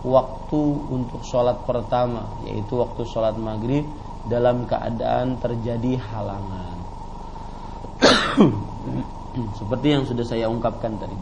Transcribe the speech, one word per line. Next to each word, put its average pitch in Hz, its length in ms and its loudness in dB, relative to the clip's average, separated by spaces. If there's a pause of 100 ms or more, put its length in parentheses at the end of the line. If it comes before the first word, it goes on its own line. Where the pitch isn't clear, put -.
waktu - 560 2 (280)
untuk 127 360 -2
sholat 120 400 2
pertama, 117 800 0
yaitu 107 320 -2
waktu 120 280 0
sholat 110 300 2
maghrib 113 500 0 (400)
dalam 120 400 4
keadaan 120 760 0
terjadi 117 560 0 (120)
halangan. 101 640 -6 (1200)
<coughs> - 1600 2
Seperti 117 360 -2
yang 135 120 4
sudah 117 200 0
saya 113 240 0
ungkapkan 113 480 0
tadi, 95 240 -6